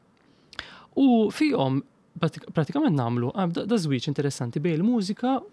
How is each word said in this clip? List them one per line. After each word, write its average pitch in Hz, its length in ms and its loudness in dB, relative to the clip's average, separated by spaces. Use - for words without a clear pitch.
u 277 160 4
fihom 151 480 0
pratik-, - 360 -4
pratikament 233 480 0
nagħmlu, 120 340 0
ah, 190 140 -2
da, 170 180 -4
da 214 140 2
żwieġ 143 320 -2
interessanti 139 480 -4
bejn 156 220 0
il-mużika 233 560 0